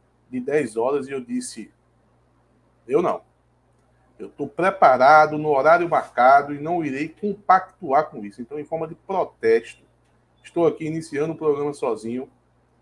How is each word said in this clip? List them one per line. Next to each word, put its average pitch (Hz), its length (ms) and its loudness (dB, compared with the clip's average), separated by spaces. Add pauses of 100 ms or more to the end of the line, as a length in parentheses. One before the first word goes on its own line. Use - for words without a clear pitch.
(300)
de 127 80 -10
dez 127 380 -4
horas 131 320 -2
e 139 40 -14
eu 135 100 -6
disse, 120 480 -10 (1160)
"Eu 135 140 2
não. 131 220 -4 (960)
Eu 98 100 -16
tô 143 180 -12
preparado 151 920 4
no 151 100 -4
horário 156 400 4
marcado 143 680 2
e 143 60 -12
não 165 240 -4
irei 139 240 -6
compactuar 180 1000 -2
com 120 120 -16
isso." 101 200 -14
Então, 147 180 -12
em 147 60 -12
forma 160 200 -8
de 165 80 -14
protesto, 117 880 -2 (600)
estou 170 220 0
aqui 156 180 -2
iniciando 156 480 -6
o 156 60 -16
programa 147 340 -2
sozinho 120 560 -6 (540)